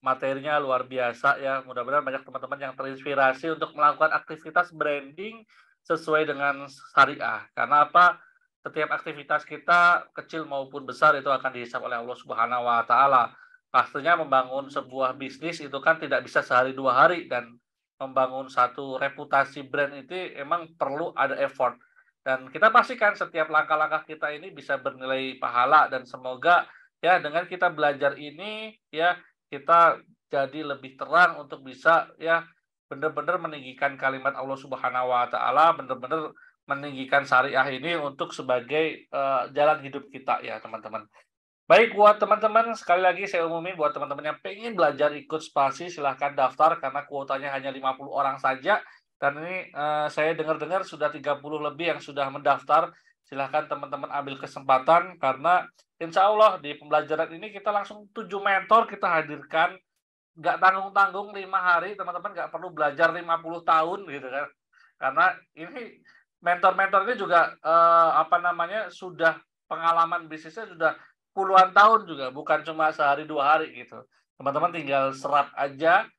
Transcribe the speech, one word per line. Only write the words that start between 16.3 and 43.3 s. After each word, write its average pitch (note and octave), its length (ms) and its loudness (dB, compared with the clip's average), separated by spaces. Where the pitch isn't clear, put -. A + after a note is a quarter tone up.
sehari C3 280 2
dua C3 240 0
hari, D#3+ 320 4
dan A#2+ 320 -8
membangun C3 480 -2
satu C3 480 -2
reputasi C#3 720 -2
brand C#3+ 240 -2
itu D3 440 -12
emang D#3+ 440 -6
perlu D3+ 360 -4
ada C3+ 240 -2
effort. C3 360 -2
Dan C3 280 -4
kita E3+ 160 2
pastikan A3 480 2
setiap E3 320 -4
langkah-langkah D#3 560 0
kita D3+ 320 -8
ini F3+ 160 -16
bisa C#3+ 240 -6
bernilai C3 640 -6
pahala, B2+ 480 4
dan B2+ 160 -6
semoga B2+ 640 0
ya E3+ 240 2
dengan D#3+ 240 -4
kita F3+ 240 -2
belajar C#3+ 480 0
ini G#3+ 560 -14
ya E3+ 240 0
kita E3 560 4
jadi C#3+ 480 -4
lebih C3+ 240 -20
terang D#3 400 2
untuk C#3+ 240 -18
bisa D3+ 560 2
ya E3 240 0
benar-benar D3+ 480 -4
meninggikan C#3 560 -6
kalimat C3+ 400 -4
Allah C3+ 240 -8
Subhanahu B2+ 480 -4
wa B2 240 2
Ta'ala, C3 440 2
benar-benar C3+ 600 -8
meninggikan C#3 560 -2
syariah C3 480 2
ini C#3+ 240 -4
untuk D3 400 -6
sebagai, C3 720 -4
eh, C3+ 360 -2
jalan D3 320 4
hidup C#3 240 -12
kita B2+ 320 -4
ya A2 160 -10
teman-teman. A2 480 -12
Baik, G#3 320 6
buat G#3 240 8
teman-teman, G#3+ 560 2
sekali F3+ 280 0
lagi F3+ 200 2
saya E3+ 240 -2